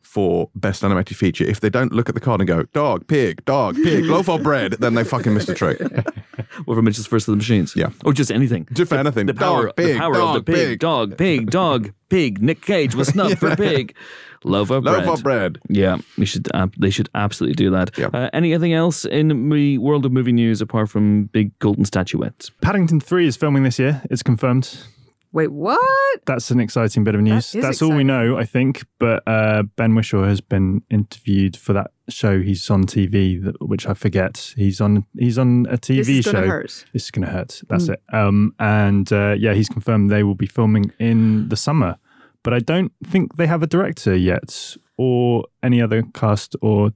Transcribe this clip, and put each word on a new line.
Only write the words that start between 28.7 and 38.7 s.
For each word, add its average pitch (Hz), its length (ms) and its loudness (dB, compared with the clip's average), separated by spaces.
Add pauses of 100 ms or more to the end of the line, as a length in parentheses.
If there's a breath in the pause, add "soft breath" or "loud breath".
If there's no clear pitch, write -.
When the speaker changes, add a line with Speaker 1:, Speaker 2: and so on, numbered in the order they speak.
Speaker 3:
But, 117 260 0
uh, 107 380 2 (140)
Ben 113 180 2
Whishaw 107 300 0
has 101 160 0
been 95 480 0
interviewed 98 680 0
for - 160 -6
that 101 200 -2 (180)
show. 98 320 0
He's 95 280 -4
on 98 140 4
T 98 240 0
V, 95 300 0
that, 92 280 -8
which - 220 -4
I 98 60 -4
forget. - 640 -4
He's 98 240 0
on. 104 240 2 (120)
He's 120 200 0
on 123 320 2
a 123 80 -2
T - 240 -2
V 131 160 2
Speaker 4:
This 120 100 2
is 202 60 0
gonna 95 120 2
Speaker 3:
show. 95 40 2
Speaker 4:
hurt. - 420 -6
Speaker 3:
This - 140 -6
is - 60 -14
gonna 92 200 -4
hurt. - 380 -10
That's 90 180 0
Speaker 4:
Mm. 98 60 -4
Speaker 3:
it. - 80 -10 (120)
Um, 104 460 2
and, 101 540 2